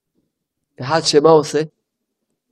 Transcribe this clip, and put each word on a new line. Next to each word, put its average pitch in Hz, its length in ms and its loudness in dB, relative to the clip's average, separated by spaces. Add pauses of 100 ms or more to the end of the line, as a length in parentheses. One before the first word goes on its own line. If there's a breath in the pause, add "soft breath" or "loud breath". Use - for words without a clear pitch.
(800)
אחד 151 220 -4
שמה 156 260 2
עושה? 151 300 2 (920)